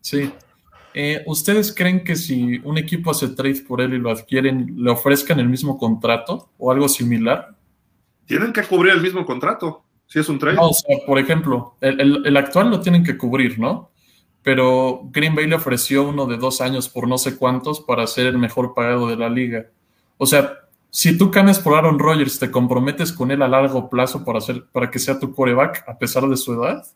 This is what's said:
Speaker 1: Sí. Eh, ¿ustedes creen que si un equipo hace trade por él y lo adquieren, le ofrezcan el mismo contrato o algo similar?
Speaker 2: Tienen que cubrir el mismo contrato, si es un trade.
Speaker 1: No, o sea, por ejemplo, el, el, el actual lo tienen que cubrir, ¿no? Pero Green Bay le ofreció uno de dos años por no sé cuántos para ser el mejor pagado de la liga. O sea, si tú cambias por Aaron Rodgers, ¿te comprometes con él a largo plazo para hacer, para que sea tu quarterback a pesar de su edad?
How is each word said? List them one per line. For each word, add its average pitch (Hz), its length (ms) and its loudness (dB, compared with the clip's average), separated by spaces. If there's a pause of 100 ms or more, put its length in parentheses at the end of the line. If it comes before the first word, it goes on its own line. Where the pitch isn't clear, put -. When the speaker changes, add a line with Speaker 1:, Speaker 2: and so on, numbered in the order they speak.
Speaker 1:
Sí. 143 320 -4 (600)
Eh, 147 320 -4
¿ustedes 202 480 0
creen 180 300 0
que 175 120 -2
si 123 420 -2
un 147 200 -4
equipo 165 320 -4
hace 139 180 -2
trade 135 400 -4
por 123 120 -4
él 127 140 0
y 127 40 -2
lo 120 120 -2
adquieren, 131 680 -2
le 120 120 0
ofrezcan 139 500 2
el 120 80 2
mismo 131 280 -2
contrato 117 800 -2
o 127 160 0
algo 139 160 2
similar? 120 680 -2 (720)
Speaker 2:
Tienen 220 260 -2
que 220 100 -2
cubrir 185 300 2
el 175 100 2
mismo 180 240 -4
contrato, 151 580 -6 (220)
si - 140 -2
es 151 80 -2
un 147 100 -4
trade. 147 180 0
Speaker 1:
No, 165 120 6
o 156 40 2
sea, - 320 0
por 139 140 2
ejemplo, 135 600 -2
el, 135 200 0
el, 143 260 4
el 143 100 4
actual 175 340 2
lo 190 100 0
tienen 175 240 4
que 170 140 -2
cubrir, 123 400 -2
¿no? 139 320 -4 (520)
Pero 131 680 2
Green 156 240 0
Bay 156 140 0
le 165 80 2
ofreció 139 480 0
uno 143 220 -4
de 117 120 -4
dos 127 220 -2
años 127 280 -4
por 120 200 -6
no 127 100 0
sé 131 180 -4
cuántos 131 440 -2
para 117 260 -2
ser 127 200 -2
el 127 120 0
mejor 123 340 -2
pagado 120 360 0
de 113 80 -4
la 117 120 -4
liga. 117 380 -4 (500)
O - 100 -2
sea, 143 340 2 (300)
si - 280 2
tú 196 100 6
cambias 196 300 6
por 156 160 2
Aaron 156 240 4
Rodgers, 147 400 2
¿te 127 140 -4
comprometes 127 580 0
con 127 220 -2
él 139 100 0
a 131 60 2
largo 131 420 2
plazo 127 340 -2
para 113 140 -2
hacer, 123 320 -6
para 120 220 -2
que 127 80 -4
sea 139 180 -2
tu 135 160 -6
quarterback 131 540 2
a 120 100 -14
pesar 127 300 -2
de 131 80 2
su 123 180 -6
edad? 127 300 -4 (120)